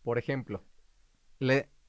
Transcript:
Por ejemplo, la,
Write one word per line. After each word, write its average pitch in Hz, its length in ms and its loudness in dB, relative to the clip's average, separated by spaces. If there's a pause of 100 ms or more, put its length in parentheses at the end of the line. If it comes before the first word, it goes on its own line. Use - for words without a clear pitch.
Por 120 160 -2
ejemplo, 120 440 -4 (760)
la, 131 280 2 (220)